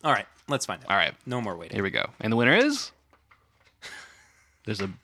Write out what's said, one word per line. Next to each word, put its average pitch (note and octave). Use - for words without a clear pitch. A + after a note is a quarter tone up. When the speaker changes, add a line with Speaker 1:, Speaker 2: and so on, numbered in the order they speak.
Speaker 1:
All D#3
right, G#2
let's C#3+
find F2+
out. -
Speaker 2:
All G2
right. E2
Speaker 1:
No B2
more G2+
waiting. E2
Speaker 2:
Here G2+
we F#2+
go. -
And G#2+
the A2+
winner A#2+
is? C#4
There's G#2+
a G2